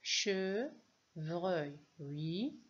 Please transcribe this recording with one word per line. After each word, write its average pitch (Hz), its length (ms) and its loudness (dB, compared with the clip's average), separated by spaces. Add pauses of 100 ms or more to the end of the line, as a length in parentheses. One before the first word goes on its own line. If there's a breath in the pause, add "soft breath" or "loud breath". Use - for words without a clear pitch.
Chevreuil. 180 1800 0 (200)
Oui. 160 600 -2 (100)